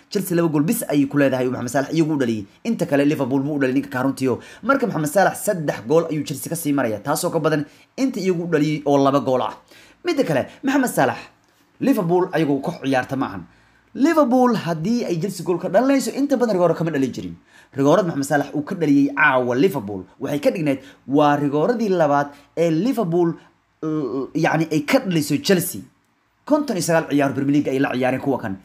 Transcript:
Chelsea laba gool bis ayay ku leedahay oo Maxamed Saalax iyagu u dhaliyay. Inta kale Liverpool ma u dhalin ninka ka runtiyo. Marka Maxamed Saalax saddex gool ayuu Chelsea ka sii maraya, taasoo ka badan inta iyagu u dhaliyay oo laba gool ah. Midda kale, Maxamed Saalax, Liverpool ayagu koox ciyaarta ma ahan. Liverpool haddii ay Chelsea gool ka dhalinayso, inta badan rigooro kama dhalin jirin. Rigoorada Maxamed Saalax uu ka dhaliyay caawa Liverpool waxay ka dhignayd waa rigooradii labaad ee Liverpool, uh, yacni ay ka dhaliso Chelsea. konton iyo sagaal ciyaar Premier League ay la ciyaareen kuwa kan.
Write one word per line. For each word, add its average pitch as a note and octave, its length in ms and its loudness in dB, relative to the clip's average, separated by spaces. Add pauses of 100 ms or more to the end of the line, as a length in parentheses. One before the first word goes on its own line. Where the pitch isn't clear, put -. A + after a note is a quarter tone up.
Chelsea F#3 260 -2
laba E3+ 120 2
gool D3+ 160 2
bis A3+ 240 -2
ayay D3 220 2
ku C#3+ 80 -4
leedahay C3 300 2
oo B2+ 40 -2
Maxamed A#2+ 220 -6
Saalax C3+ 200 0
iyagu D#3 200 2
u D3 60 0
dhaliyay. A2+ 260 -2 (180)
Inta A3+ 220 -2
kale C#3+ 200 2
Liverpool C3+ 380 0
ma C#3+ 80 -4
u D3 80 -4
dhalin B2+ 160 0
ninka C#3 140 0
ka B2+ 140 -4
runtiyo. C3 360 0 (240)
Marka C4 240 2
Maxamed D#3 240 -4
Saalax F3+ 320 2
saddex D#3+ 440 -2
gool E3 200 4
ayuu D3+ 160 -4
Chelsea - 260 -8
ka E3 60 -4
sii D#3 180 -4
maraya, A#2 300 -2
taasoo D#3+ 280 -2
ka D#3+ 80 -2
badan D3+ 260 0 (320)
inta A#3+ 220 -2
iyagu F3 240 0
u E3+ 40 -6
dhaliyay D3+ 380 0
oo C#3+ 120 4
laba C#3 220 4
gool B2+ 220 0
ah. G#2+ 120 -4 (520)
Midda D#4 180 0
kale, C#3 240 0 (160)
Maxamed C4+ 320 0
Saalax, B2+ 240 2 (600)
Liverpool F#3 500 0
ayagu C#3+ 300 0
koox - 220 -6
ciyaarta C3 340 -2
ma C3 100 -2
ahan. F#2+ 160 -10 (520)
Liverpool B3+ 600 4
haddii E3+ 500 -2
ay E3+ 140 -2
Chelsea F3 240 -6
gool E3+ 160 -2
ka F3+ 80 -6
dhalinayso, A#3+ 480 2
inta C#4 220 0
badan A3+ 180 0
rigooro F3 200 4
kama E3 160 -2
dhalin C3+ 200 0
jirin. F2+ 240 -10 (400)
Rigoorada D#3 320 4
Maxamed C#3 240 -4
Saalax C#3+ 240 0
uu D3 80 -4
ka - 120 -10
dhaliyay C#3+ 380 2
caawa B2+ 460 2
Liverpool G#2 460 -2 (140)
waxay C#3+ 200 -4
ka C4+ 120 2
dhignayd D3+ 280 -2 (280)
waa D3 280 4
rigooradii D#3 540 0
labaad D3 380 2 (280)
ee E3+ 160 2
Liverpool, F3 580 0 (540)
uh, C#3 500 -4
yacni D#3 380 0
ay D#3 100 0
ka C4+ 180 2
dhaliso E3 440 0
Chelsea. F3 380 0 (640)
konton D4 320 0
iyo D#3+ 80 -2
sagaal E3 240 2
ciyaar C#3 240 2
Premier C#3 220 0
League D3 160 0
ay C3 80 0
la C#3 140 2
ciyaareen B2+ 280 0
kuwa C3+ 180 0
kan. G2 260 -8